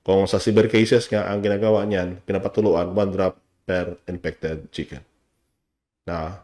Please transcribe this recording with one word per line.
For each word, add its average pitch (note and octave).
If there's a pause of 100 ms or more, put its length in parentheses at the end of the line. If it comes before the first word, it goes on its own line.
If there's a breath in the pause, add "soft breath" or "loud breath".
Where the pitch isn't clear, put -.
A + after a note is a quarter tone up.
Kung G2
sa -
severe G#2+
cases A2+
nga G#2
ang G2+
ginagawa G#2
niyan, F2+
pinapatuluan, F#2+
one G2
drop F#2 (240)
per F2+
infected D#2+
chicken. C#2+ (1000)
Na, E2+